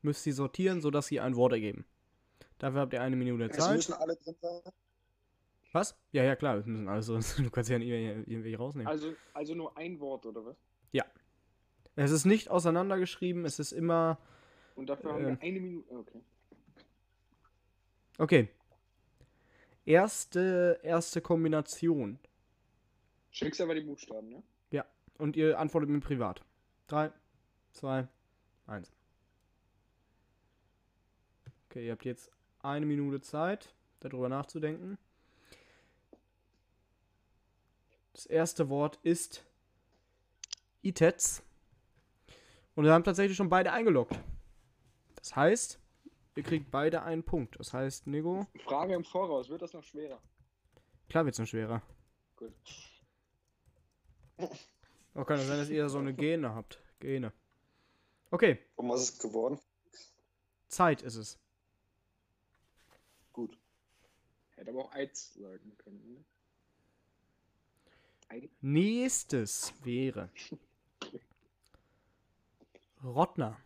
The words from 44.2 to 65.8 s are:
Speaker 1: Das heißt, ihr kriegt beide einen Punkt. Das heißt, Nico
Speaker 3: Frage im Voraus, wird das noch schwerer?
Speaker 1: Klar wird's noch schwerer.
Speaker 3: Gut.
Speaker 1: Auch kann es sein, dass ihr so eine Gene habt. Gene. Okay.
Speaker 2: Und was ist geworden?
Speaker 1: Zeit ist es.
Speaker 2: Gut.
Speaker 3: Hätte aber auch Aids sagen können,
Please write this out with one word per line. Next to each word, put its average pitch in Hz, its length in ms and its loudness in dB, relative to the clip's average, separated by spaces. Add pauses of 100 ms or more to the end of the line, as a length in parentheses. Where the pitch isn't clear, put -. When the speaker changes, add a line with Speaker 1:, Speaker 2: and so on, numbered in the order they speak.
Speaker 1:
Das - 200 -14
heißt, 170 440 4 (560)
ihr 147 80 -6
kriegt 156 280 -2
beide 156 320 0
einen 165 200 -4
Punkt. 151 360 -2
Das - 140 -12
heißt, 131 340 -4
Nico 170 400 -4 (160)
Speaker 3:
Frage 165 300 -2
im 170 100 -2
Voraus, 151 460 -2
wird 156 120 -10
das 131 120 -12
noch 160 100 -18
schwerer? 143 380 -14 (880)
Speaker 1:
Klar 165 160 2
wird's 131 140 -2
noch 113 80 -2
schwerer. 110 340 -4 (540)
Speaker 3:
Gut. - 180 -16 (2500)
Speaker 1:
Auch 139 100 -4
kann 147 140 2
es 135 80 0
sein, 143 120 0
dass 147 100 -4
ihr 151 200 0
so 139 100 -4
eine 139 140 -2
Gene 147 420 0
habt. - 260 -12 (180)
Gene. 131 340 -4 (1000)
Okay. 175 280 6 (160)
Speaker 2:
Und 120 140 -4
was 123 140 2
ist - 180 -6
geworden? 117 380 -2 (1080)
Speaker 1:
Zeit 165 340 4
ist 110 140 -10
es. 110 220 -12 (2000)
Speaker 2:
Gut. 120 240 -10 (960)
Speaker 3:
Hätte - 160 -14
aber 131 140 -6
auch - 80 -20
Aids 139 400 -8
sagen 98 440 -20
können, 107 360 -20